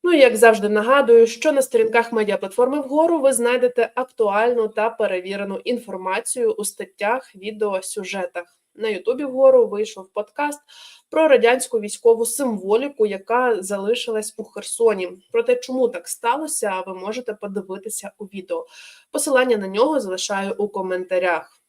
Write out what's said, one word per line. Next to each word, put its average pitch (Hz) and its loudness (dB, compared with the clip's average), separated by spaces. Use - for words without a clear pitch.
Ну 349 2
і, 294 4
як 233 6
завжди, 208 6
нагадую, 233 6
що 302 -2
на 277 2
сторінках 226 0
медіаплатформи 220 0
«Вгору» 311 2
ви 269 4
знайдете 240 0
актуальну 226 0
та 214 -2
перевірену 196 -6
інформацію 208 -4
у 208 -6
статтях, 208 -6
відео, 202 -6
сюжетах. 185 -10
На 220 -6
Ютубі 226 -4
«Вгору» 262 4
вийшов 202 -8
подкаст 285 -6
про 311 2
радянську 240 4
військову 226 2
символіку, 226 -2
яка 214 -2
залишилась 214 -4
у 214 -12
Херсоні. 202 -2
Про 233 0
те, 247 2
чому 254 -2
так 175 -10
сталося, 233 -4
ви 190 -12
можете 214 -8
подивитися 196 -10
у 208 -14
відео. 180 -10
Посилання 254 0
на 190 -6
нього 254 0
залишаю 196 -6
у 208 -2
коментарях. 185 -4